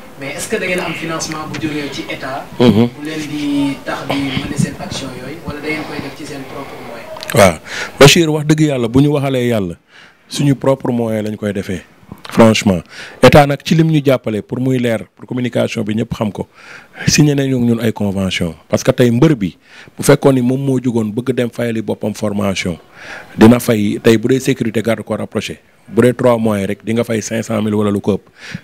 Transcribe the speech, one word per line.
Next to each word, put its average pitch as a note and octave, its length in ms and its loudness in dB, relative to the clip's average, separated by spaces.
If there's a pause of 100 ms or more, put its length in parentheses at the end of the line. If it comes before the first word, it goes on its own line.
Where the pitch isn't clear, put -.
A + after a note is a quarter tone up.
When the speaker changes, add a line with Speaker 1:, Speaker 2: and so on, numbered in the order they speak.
(200)
Speaker 1:
Mais C3+ 140 -10
est-ce E3+ 140 -10
que A3 80 -2
da F#3 100 -6
ngeen F3+ 140 -2
am E3 120 -6
financement D#3+ 600 -8
bu D3 80 -8
jógee D3 320 -6
ci D#3+ 180 -10
état, - 340 -10 (140)
Speaker 2:
Mhm. A#2+ 300 4
Speaker 1:
bu C#3+ 180 -14
leen D#3 220 -8
di C#3+ 560 -2
tax - 240 -8
di C#3 100 -4
mener C#3 400 -6
seen D3 220 -4
action - 360 -10
yooyu, C3 300 -14
wala D3+ 140 -12
da D3 80 -8
ngeen D3+ 180 -6
koy D3+ 160 -12
def C#3 160 -12
ci D3 80 -14
seen C#3 160 -12
propre C#3 320 -14 (160)
moyen? - 160 -16 (280)
Speaker 2:
Waaw, F#2+ 240 4 (400)
Bachir, D#3 300 8
wax D3+ 180 -2
dëgg D#3 140 2
yàlla, C3+ 280 0
bu B2 120 2
ñu C#3+ 120 4
waxalee C3+ 360 0
yàlla, G2 260 -2 (540)
suñu C#3+ 280 0
propre C3 360 0
moyen A2+ 320 -2
lañ G#2+ 120 -6
koy G#2 160 -4
defee. F#2+ 300 -6 (460)
Franchement, A2 540 4 (400)
état C#3+ 240 8
nag, C#3 180 -2
ci - 100 0
lim D#3+ 160 4
ñu D#3 140 2
jàppale, A#2 380 0
pour B2 180 -8
muy C3 180 0
leer, A#2 200 0 (180)
pour - 100 -20
communication A#2+ 560 -2
bi G#2+ 120 -4
ñëpp A#2 200 -4
xam G#2+ 160 -2
ko, - 160 -8 (600)
signé D3 280 4
nañu C3+ 220 0
ak A#2+ 60 0
ñun A#2 180 2
ay A2+ 120 0
convention. F#2+ 600 -2 (140)
Parce - 160 0
que C3 80 4
tey B2 180 4
mbër C#3 240 4
bi, G2 220 -4 (400)
bu D3+ 60 -8
fekkoon C#3 320 4
ni B2+ 80 2
moom C3 220 0
moo C3 160 0
jugoon A2+ 300 -2
bëgg A#2+ 240 -4
dem A#2+ 160 -2
fayali A#2 320 -4
boppam G#2+ 320 -6
formation, G2+ 640 -4 (580)
dina A#2 220 8
fay, G#2+ 440 0
tey A2+ 160 6
bu A2+ 100 -2
dee C3 120 2
sécurité, A2+ 420 -2
garde G#2+ 200 -2
corps G#2+ 160 -6
rapproché, G2+ 400 -8 (300)
bu G#2+ 140 2
dee A#2+ 120 6
trois B2 240 2
mois G#2+ 220 0
yi F#2+ 60 -2
rek, G2+ 180 -8
di A2+ 100 -4
nga A#2 100 0
fay A2+ 160 -2
cinq A2+ 220 -4
cent A2 200 -4
mille G#2+ 120 0
wala G#2 160 0
lu G2+ 100 0
ko G2+ 140 0
ëpp. - 80 -4 (420)